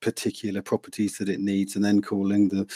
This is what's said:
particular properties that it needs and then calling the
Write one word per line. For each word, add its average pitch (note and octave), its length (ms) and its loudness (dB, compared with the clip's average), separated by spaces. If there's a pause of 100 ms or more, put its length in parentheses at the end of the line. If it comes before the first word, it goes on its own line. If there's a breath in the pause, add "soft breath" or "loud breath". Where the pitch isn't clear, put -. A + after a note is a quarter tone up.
particular G#2 600 -4
properties - 560 -4
that G2 140 -4
it F#2 100 -2
needs G2 340 0
and G2+ 80 0
then G#2 200 6
calling G2+ 480 2
the G2 240 -2